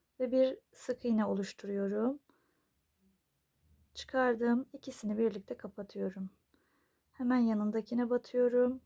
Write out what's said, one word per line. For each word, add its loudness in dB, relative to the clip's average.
ve 0
bir 4
sık -6
iğne 2
oluşturuyorum. -2
Çıkardım, 0
ikisini -6
birlikte -2
kapatıyorum. -8
Hemen 0
yanındakine 0
batıyorum. 2